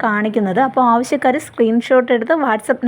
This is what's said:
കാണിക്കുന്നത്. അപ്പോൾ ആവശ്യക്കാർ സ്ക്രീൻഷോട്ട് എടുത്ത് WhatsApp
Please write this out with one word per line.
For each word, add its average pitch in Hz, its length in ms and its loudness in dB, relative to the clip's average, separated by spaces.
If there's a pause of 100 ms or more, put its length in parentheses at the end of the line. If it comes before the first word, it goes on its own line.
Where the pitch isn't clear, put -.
കാണിക്കുന്നത്. 208 640 -2
അപ്പോൾ 262 160 0 (100)
ആവശ്യക്കാർ 262 440 0 (100)
സ്ക്രീൻഷോട്ട് 240 680 0
എടുത്ത് 240 300 -2
WhatsApp 226 420 -2